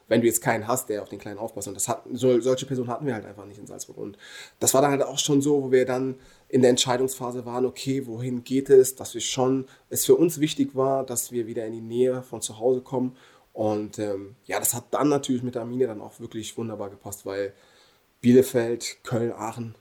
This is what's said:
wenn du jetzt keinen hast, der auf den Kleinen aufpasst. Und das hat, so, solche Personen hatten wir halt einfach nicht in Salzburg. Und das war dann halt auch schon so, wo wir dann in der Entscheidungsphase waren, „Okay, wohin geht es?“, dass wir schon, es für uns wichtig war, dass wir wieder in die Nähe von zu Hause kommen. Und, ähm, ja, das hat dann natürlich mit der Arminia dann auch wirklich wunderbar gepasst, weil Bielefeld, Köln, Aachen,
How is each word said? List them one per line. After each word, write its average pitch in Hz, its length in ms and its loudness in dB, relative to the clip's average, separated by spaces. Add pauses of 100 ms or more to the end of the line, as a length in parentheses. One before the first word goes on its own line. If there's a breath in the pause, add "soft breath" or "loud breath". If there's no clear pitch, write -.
wenn 117 100 4
du 117 80 6
jetzt 110 140 2
keinen 110 260 0
hast, 127 220 -2
der 104 120 -4
auf 92 60 -12
den 101 120 -12
Kleinen 101 200 -12
aufpasst. 104 300 -10
Und 98 40 -8
das - 140 -6
hat, 117 240 -4
so, 123 300 4
solche 127 240 0
Personen 123 240 -4
hatten 123 160 -6
wir 127 80 -2
halt 101 120 -8
einfach 98 200 -16
nicht 101 120 -18
in 104 80 -18
Salzburg. 98 320 -16
Und 104 200 -14 (420 loud breath)
das - 140 2
war 135 80 6
dann 143 100 4
halt 139 100 2
auch 135 160 -4
schon 139 240 2
so, 143 220 2
wo 127 80 -6
wir 127 140 6
dann 131 300 -4 (340 soft breath)
in 131 120 2
der 123 80 8
Entscheidungsphase 127 760 0
waren, 123 200 -2
„Okay, 131 420 -4
wohin 120 360 -6
geht 139 260 0
es?“, 131 280 8
dass - 160 -12
wir 113 80 -8
schon, 131 440 0 (240 loud breath)
es - 160 -2
für - 100 8
uns 156 260 4
wichtig 143 340 0
war, 135 300 2
dass 123 260 -6
wir 117 160 -4
wieder 113 180 -6
in 113 60 -8
die 113 100 -8
Nähe 123 420 0
von 113 180 -12
zu 110 180 -10
Hause 123 220 2
kommen. 127 340 -4 (380 soft breath)
Und, 107 440 -2
ähm, 101 380 -6 (100)
ja, 95 140 -4
das 110 140 -2
hat 120 180 -8
dann 131 160 2
natürlich 139 360 0
mit 120 120 -4
der 117 60 -4
Arminia 123 260 -2
dann 104 140 -8
auch 104 180 -18
wirklich 113 380 -12
wunderbar 107 320 -8
gepasst, 101 360 -16
weil 98 280 -6 (640 soft breath)
Bielefeld, 120 840 4
Köln, 117 280 -2
Aachen, 113 500 -10